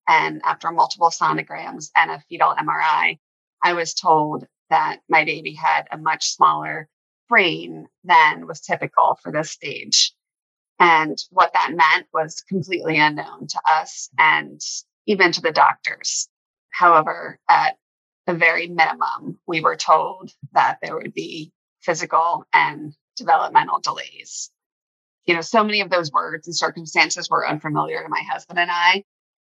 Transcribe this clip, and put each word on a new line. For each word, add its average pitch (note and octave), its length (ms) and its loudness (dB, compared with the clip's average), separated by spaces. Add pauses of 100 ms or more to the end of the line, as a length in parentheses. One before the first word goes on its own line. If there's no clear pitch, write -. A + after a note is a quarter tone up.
and D#3 360 2
after D#3+ 280 -2
multiple E3 400 2
sonograms D#3 840 -6
and E3 160 2
a D#3 160 -12
fetal D#3+ 300 0
M D3+ 120 -4
R D3+ 120 -4
I, D#3+ 380 0 (420)
I E3+ 120 2
was E3+ 200 -4
told D#3 520 0 (240)
that D#3 380 0
my D#3+ 160 2
baby D#3 300 -6
had D#3 380 -2
a D#3+ 60 -8
much D#3 340 -4
smaller D3+ 580 -2 (400)
brain E3+ 580 0 (160)
than E3 440 4
was E3 120 -12
typical - 640 0
for D#3+ 100 -12
this D#3 200 -4
stage. - 600 -2 (680)
And D#3+ 380 4 (120)
what F3+ 240 2
that D#3+ 180 0
meant E3+ 420 2
was D#3+ 280 -4
completely E3+ 560 -4
unknown D3+ 500 -2
to - 220 -6
us - 480 -2
and D3+ 420 0 (460)
even F#3+ 280 2
to E3+ 80 -6
the E3 100 0
doctors. - 760 0 (420)
However, E3 800 2
at D#3 300 2 (480)
the F3+ 80 -2
very E3+ 340 2
minimum, E3 800 -2
we E3 140 -2
were E3 160 0
told E3 540 0 (220)
that C3+ 280 2
there D#3 140 -8
would - 180 -12
be E3 380 -10 (300)
physical E3 720 -2
and D3+ 420 -2 (200)
developmental D#3 640 0
delays. - 680 -10 (760)
You F3 100 2
know, E3 60 -2
so G#3+ 220 2
many G#3 180 0
of F#3+ 80 -6
those E3+ 220 0
words D#3+ 360 -4
and E3+ 80 -10
circumstances D#3+ 760 -2
were D3 180 0
unfamiliar D3+ 540 -4
to D#3 80 -14
my D#3 220 -4
husband - 260 -8
and F3 140 0
I. F3 320 2 (440)